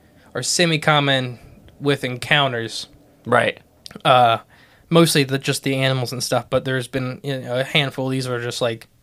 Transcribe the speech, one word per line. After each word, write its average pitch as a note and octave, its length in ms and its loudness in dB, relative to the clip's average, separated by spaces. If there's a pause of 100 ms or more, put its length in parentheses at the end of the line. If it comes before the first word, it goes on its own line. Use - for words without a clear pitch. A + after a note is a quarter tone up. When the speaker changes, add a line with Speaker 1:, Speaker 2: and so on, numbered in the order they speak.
(340)
Speaker 1:
or B2+ 80 -6
semi-common C#3+ 960 0 (420)
with C#3 240 0
encounters. B2 840 -2 (360)
Speaker 2:
Right. A#2 340 2 (460)
Speaker 1:
Uh, B2+ 320 6 (540)
mostly D#3+ 340 4
the, C3+ 140 -2
just C3 240 -4
the C3+ 140 -2
animals C3 360 -2
and A#2+ 100 -8
stuff, B2 280 -2
but B2+ 160 0
there's C3 220 -2
been, B2+ 360 -6
you C#3 160 -6
know, B2 200 -6
a C3+ 40 -4
handful C#3 420 -2
of C3 60 -4
these C3 160 -4
where B2 100 -4
just, A#2+ 220 -8
like, A#2 260 -4 (160)